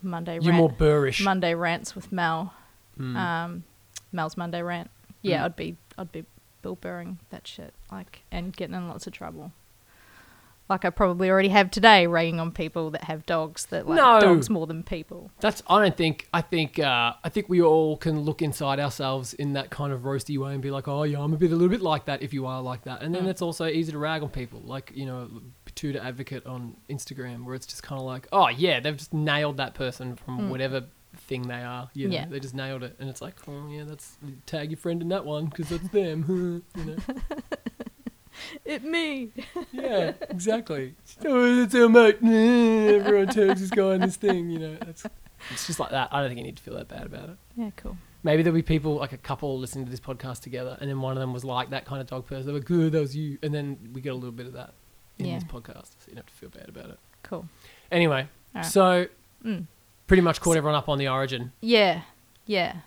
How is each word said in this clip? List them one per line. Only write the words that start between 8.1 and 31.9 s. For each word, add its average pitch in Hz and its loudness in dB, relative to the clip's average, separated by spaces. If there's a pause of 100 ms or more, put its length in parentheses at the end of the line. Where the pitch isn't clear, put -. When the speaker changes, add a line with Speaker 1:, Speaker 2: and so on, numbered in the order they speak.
Speaker 1:
and 180 -10
getting 175 -10
in 180 -10
lots - -12
of 180 -16
trouble. 160 -14 (1160)
Like 190 0
I 180 4
probably 185 2
already 190 6
have 190 6
today, 196 8
ragging 170 2
on 165 -4
people 160 -6
that 160 -10
have 156 -8
dogs 160 -4
that - -6
like 330 4
Speaker 2:
No. 240 10
Speaker 1:
dogs 175 8
more 170 0
than 160 -8
people. 175 -10 (120)
Speaker 2:
That's, 208 0
I 196 8
don't 196 4
think, 160 0
I 170 2
think, 160 -2
uh, 120 2 (100)
I - -6
think 208 -4
we 175 4
all 156 6
can 156 -2
look 147 -2
inside 139 -2
ourselves 135 -4
in 143 -4
that 139 -6
kind 143 -6
of 127 -6
roasty 139 -4
way 135 -6
and 139 -6
be 139 -6
like, 139 -8
"Oh 143 -2
yeah, 147 -2
I'm 147 -2
a 156 -2
bit, 165 4
a 165 2
little 175 6
bit 202 2
like 156 -2
that," 139 -4
if 127 -8
you 135 -4
are 131 -6
like 127 -8
that. 127 -12
And 160 -4
then 180 -2
Speaker 1:
Mm. 190 0
Speaker 2:
it's 185 -4
also 170 -4
easy 160 -2
to 151 -8
rag 151 -4
on 147 -6
people, 120 -10
like, 127 -12
you 135 -8
know, 127 -10 (460)
Tutor 139 -6
Advocate 127 -12
on 123 -12 (120)
Instagram, 127 -12
where 127 -12
it's 143 -14
just - -16
kinda 135 -10
like, 131 -10
"Oh 185 6
yeah, 135 0
they've 147 -4
just - -14
nailed 147 0
that 135 -6
person 127 -8
from 127 -12
Speaker 1:
Mm. 196 -4
Speaker 2:
whatever 131 -4 (320)
thing 123 -8
they 120 -10
are," 123 -10